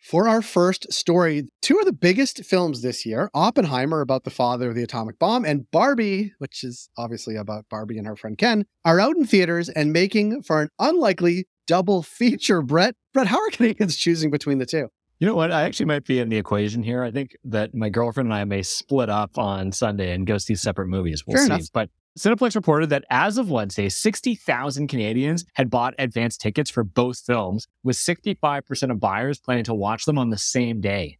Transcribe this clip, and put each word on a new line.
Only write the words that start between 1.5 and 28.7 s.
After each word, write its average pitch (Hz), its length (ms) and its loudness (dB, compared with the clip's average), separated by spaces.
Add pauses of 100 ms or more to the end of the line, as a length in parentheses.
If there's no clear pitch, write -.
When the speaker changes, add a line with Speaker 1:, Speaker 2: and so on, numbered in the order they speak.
Speaker 1:
two 330 160 4
of 427 60 2
the 381 80 2
biggest 190 540 0
films 165 360 0
this 123 240 -4
year, 113 280 -2
Oppenheimer, 156 680 2
about 131 240 0
the 139 60 -6
father 123 400 -2
of 113 60 -4
the 120 60 -2
atomic 110 380 -6
bomb, 220 240 2
and 147 280 -2
Barbie, 208 680 2
which - 260 -12
is 123 340 -12
obviously 117 380 -8
about 107 340 -8
Barbie 110 280 -8
and 107 100 -8
her - 80 -8
friend - 220 -10
Ken, 214 280 2 (200)
are 170 160 6
out 294 160 2
in 294 100 2
theaters 170 400 4
and 151 240 0
making 208 520 2
for 156 180 2
an 151 80 -2 (100)
unlikely 185 680 2 (180)
double 180 340 4
feature, 208 600 2
Brett. 165 340 2 (180)
Brett, 262 140 2
how 247 120 2
are 427 100 -2
Canadians 214 480 0
choosing 160 340 0
between 143 280 0
the 127 60 -2
two? 143 220 -4 (320)
Speaker 2:
You 175 80 2
know 220 80 2
what? 165 160 2
I 156 120 2
actually 170 240 -2
might 143 180 -2
be 127 140 2
in 117 100 -2
the 110 80 0
equation 104 440 -2
here. 123 220 -4
I 117 80 -6
think 131 320 -8
that 107 320 -4
my 110 140 -2
girlfriend 117 380 -2
and 110 60 0
I 101 120 -2
may 98 180 -2
split 123 460 -2
up 104 280 -2
on 95 360 -2
Sunday 98 400 -2
and 95 120 -2
go 104 120 0
see 104 180 -2
separate 95 320 -4
movies. 90 400 -4
We'll - 80 -2
Speaker 1:
Fair 277 100 6
Speaker 2:
see. 190 80 4
Speaker 1:
enough. 165 200 -4
Speaker 2:
But 110 160 -2 (280)
Cineplex 220 380 2
reported 160 340 2
that 143 200 0
as 175 280 2
of 220 140 0
Wednesday, 104 360 0
sixty 220 460 -2
thousand 139 540 -4
Canadians 135 680 -2
had 127 160 0
bought 123 300 0
advance 117 380 -2
tickets 120 320 -2
for 120 140 -2
both 123 360 0
films, 107 480 -2 (160)
with 123 140 0
sixty-five 156 680 -2
percent 131 260 -4